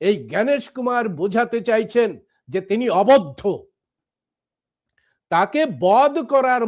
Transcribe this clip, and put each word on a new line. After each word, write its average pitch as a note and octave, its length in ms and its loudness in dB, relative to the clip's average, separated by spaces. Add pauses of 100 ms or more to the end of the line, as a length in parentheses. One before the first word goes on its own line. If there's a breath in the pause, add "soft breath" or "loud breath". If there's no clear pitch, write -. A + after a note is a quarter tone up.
এই G#3 80 2 (140)
জ্ঞানেশ A#3+ 340 0 (120)
কুমার B3 300 -2 (140)
বোঝাতে A#3 400 -2 (100)
চাইছেন A3+ 400 0 (400)
যে F#3 100 -4 (100)
তিনি A3+ 160 0 (160)
অবদ্ধ, G3+ 400 4 (1900)
তাকে G3 300 0 (240)
বধ C4+ 300 4 (180)
করার B3+ 340 2